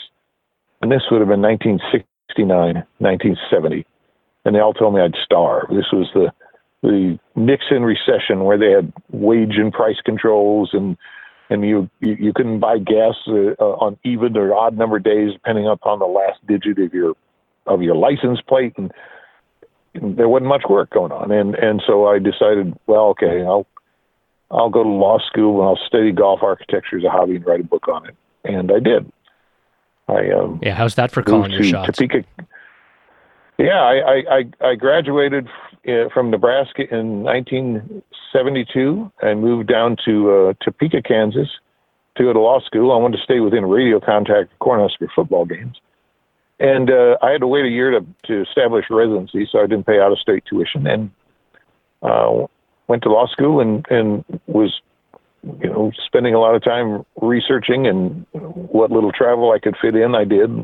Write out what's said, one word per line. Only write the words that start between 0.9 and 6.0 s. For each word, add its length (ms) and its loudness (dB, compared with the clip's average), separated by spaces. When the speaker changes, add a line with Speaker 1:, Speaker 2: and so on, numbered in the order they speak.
Speaker 1:
this 180 2
would 120 4
have 80 2
been 120 2
nineteen 380 0
sixty-nine, 920 0
nineteen 380 0
seventy. 360 0
And 100 0
they 60 4
all 140 2
told 220 2
me 60 4
I'd 220 0
starve. 460 0
This 240 -2
was 200 0